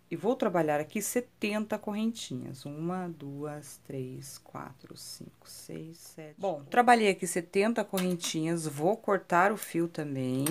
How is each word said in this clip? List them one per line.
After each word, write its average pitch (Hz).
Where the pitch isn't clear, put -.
e 170
vou 202
trabalhar 160
aqui 156
setenta 214
correntinhas. 202
Uma, 170
duas, 147
três, 135
quatro, -
cinco, -
seis, 160
sete... -
Bom, 180
oito. 143
Trabalhei 233
aqui 185
setenta 202
correntinhas, 170
vou 151
cortar 190
o 214
fio 170
também, 135